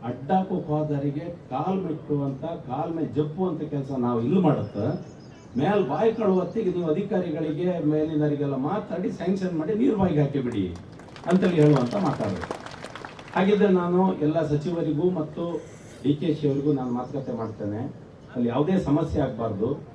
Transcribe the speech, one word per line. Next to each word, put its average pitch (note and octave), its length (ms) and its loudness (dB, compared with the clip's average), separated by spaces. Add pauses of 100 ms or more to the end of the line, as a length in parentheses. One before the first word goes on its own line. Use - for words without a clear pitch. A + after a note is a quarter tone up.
ಅಡ್ಡ B2 260 -6 (180)
ಕುಕ್ವಾದರಿಗೆ D3 720 -2
ಕಾಲ್ F3 640 -4
ಮೆಟ್ಟುವಂತ, C#3+ 640 -4
ಕಾಲ್ E3 500 -6
ಮೇಲೆ D3+ 140 -2
ಜಪ್ಪುವಂತ D#3 540 -2
ಕೆಲಸ C#3 360 -6
ನಾವು A#2+ 220 0
ಇಲ್ಲಿ E3 200 2
ಮಾಡುತ್ತೆ. G#2+ 460 0 (720)
ಮೇಲ್ F#3 300 2
ಬಾಯಿ G3 240 2
ಕಳುವತ್ತಿಗೆ F#3+ 580 0
ನೀವು E3+ 200 -2
ಅಧಿಕಾರಿಗಳಿಗೆ, E3+ 960 -2
ಮೇಲಿನವರಿಗೆಲ್ಲ D3+ 680 2
ಮಾತಾಡಿ E3+ 580 -2
ಸ್ಯಾಂಕ್ಷನ್ F3+ 460 -2
ಮಾಡಿ F3+ 160 0
ನೀರು A3 220 4
ಬಾಯಿಗೆ E3+ 240 2
ಹಾಕಿ C#3 180 2
ಬಿಡಿ G#2 360 -2 (560)
ಅಂತೇಳಿ F#3 240 4
ಹೇಳುವಂತ C#3 420 6
ಮಾತಾಡೋದು. F#2+ 680 -2 (720)
ಹಾಗಿದ್ರೆ G3 340 6
ನಾನು F3+ 460 4
ಎಲ್ಲ D3+ 320 2
ಸಚಿವರಿಗೂ D#3 640 2
ಮತ್ತು E3+ 500 -4 (420)
ಡಿ C#3+ 120 4
ಕೆ D#3+ 200 0
ಶಿ D3 140 0
ಅವರಿಗೂ C#3+ 240 2
ನಾನು B2+ 180 0
ಮಾತುಕತೆ B2+ 420 -4
ಮಾಡ್ತೇನೆ, G#2+ 460 -6 (560)
ಅಲ್ಲಿ B2 140 0
ಯಾವುದೇ D3+ 300 2
ಸಮಸ್ಯೆ D3+ 440 0
ಆಗ್ಬಾರ್ದು. A2 580 -2 (140)